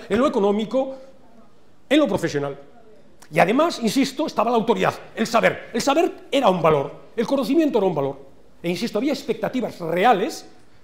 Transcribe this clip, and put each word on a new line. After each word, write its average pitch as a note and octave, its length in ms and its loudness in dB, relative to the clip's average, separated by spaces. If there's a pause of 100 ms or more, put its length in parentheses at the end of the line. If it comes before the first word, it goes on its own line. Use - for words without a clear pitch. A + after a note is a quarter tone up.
en G#3 120 0
lo C#4 80 4
económico, A3+ 640 0 (920)
en - 100 4
lo C#4+ 80 4
profesional. C#3+ 500 -2 (760)
Y D#3+ 80 2
además, B3 420 2
insisto, C4+ 460 0
estaba A3+ 240 0
la A#3+ 40 2
autoridad, F#3 380 2 (220)
el G#3+ 100 -2
saber. F#3 460 0
El A3+ 100 -2
saber D#4 480 0
era C4 180 2
un F3+ 140 2
valor, D3+ 300 2 (240)
el A3+ 100 0
conocimiento C#4 520 2
era G3 100 2
un F3 80 -2
valor. C#3 220 -2 (440)
E E3+ 80 -4
insisto, G#3 280 -4
había C#4 140 -2
expectativas G#3+ 680 -6
reales F#3 640 0 (380)